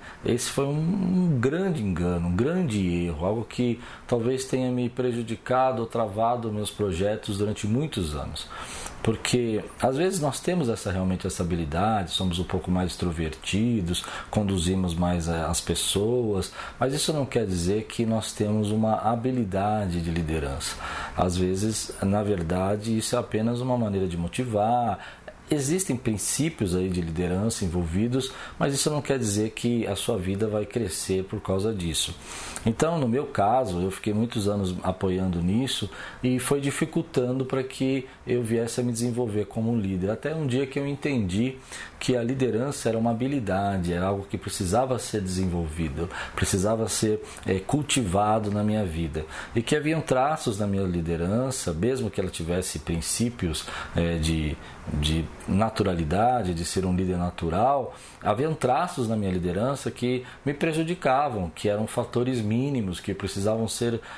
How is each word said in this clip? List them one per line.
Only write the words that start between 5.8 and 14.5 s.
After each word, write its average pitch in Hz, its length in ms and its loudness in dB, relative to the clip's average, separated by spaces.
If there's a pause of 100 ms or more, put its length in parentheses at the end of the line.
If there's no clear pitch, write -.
ou 113 60 -4
travado 113 640 0
meus 104 180 -2
projetos 101 680 0
durante 104 280 0
muitos 107 480 0
anos. 71 340 -8 (540)
Porque 110 640 0 (160)
às 131 160 2
vezes 185 240 0
nós 143 180 0
temos 170 300 0
essa, 104 240 -2
realmente 92 340 0
essa 95 160 -2
habilidade, 87 720 0
somos 90 260 0
um 90 60 0
pouco 92 260 -2
mais 90 220 2
extrovertidos, 90 1120 0 (260)
conduzimos 92 640 2